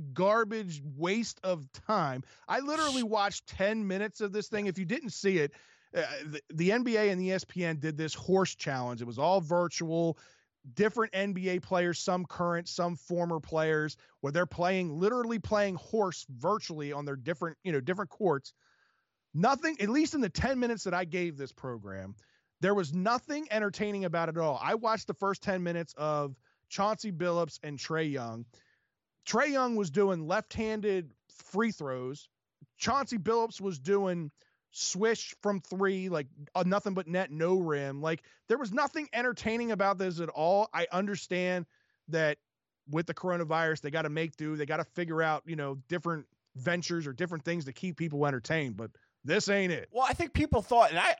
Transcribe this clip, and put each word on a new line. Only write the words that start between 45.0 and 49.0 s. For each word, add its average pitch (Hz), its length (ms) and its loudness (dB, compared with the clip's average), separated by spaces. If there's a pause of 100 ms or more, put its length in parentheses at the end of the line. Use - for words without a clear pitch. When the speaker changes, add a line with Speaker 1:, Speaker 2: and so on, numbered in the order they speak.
Speaker 1:
out, 156 240 2
you 165 100 -6
know, 139 200 -4 (120)
different 165 380 -4 (300)
ventures 170 500 -2
or 139 60 -6
different 170 320 -4
things 170 220 -2
to 135 60 -10
keep 180 240 -6
people 147 300 0
entertained, 135 500 0
but 110 140 -8 (360)